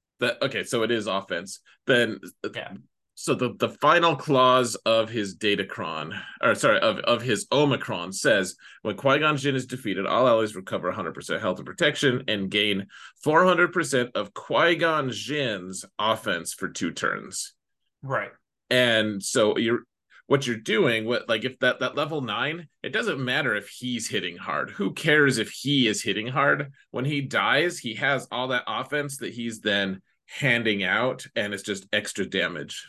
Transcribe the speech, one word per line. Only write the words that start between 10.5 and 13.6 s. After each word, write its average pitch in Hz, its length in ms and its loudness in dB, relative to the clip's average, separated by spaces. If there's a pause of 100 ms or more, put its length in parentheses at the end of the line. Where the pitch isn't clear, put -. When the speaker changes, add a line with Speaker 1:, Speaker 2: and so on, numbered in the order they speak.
Speaker 1:
recover 95 340 -4
a 87 60 -2
hundred 85 180 -6
percent 87 280 -6
health 98 180 -2
and 80 80 -12
protection 143 600 0
and 98 240 -2
gain 101 360 0 (360)
four 160 220 6
hundred 175 260 4